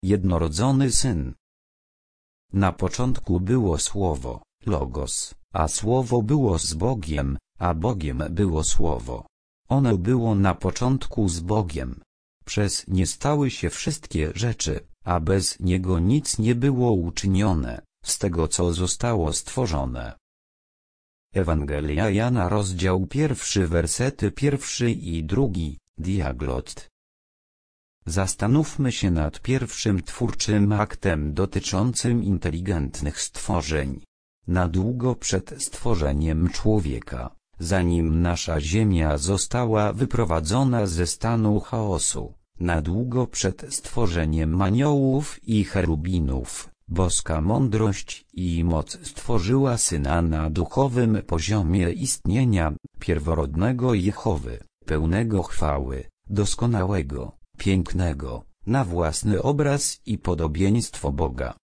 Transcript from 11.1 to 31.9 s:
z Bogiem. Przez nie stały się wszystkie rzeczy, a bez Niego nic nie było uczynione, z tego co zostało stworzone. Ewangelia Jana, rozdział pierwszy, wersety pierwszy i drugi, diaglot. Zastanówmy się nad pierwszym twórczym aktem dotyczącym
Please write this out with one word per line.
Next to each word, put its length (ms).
z 100
Bogiem. 640
Przez 420
nie 200
stały 440
się 180
wszystkie 680
rzeczy, 440
a 160
bez 400
Niego 400
nic 400
nie 160
było 360
uczynione, 880
z 120
tego 300
co 260
zostało 600
stworzone. 800
Ewangelia 760
Jana, 400
rozdział 560
pierwszy, 600
wersety 640
pierwszy 600
i 320
drugi, 540
diaglot. 920
Zastanówmy 840
się 200
nad 300
pierwszym 640
twórczym 680
aktem 600
dotyczącym 880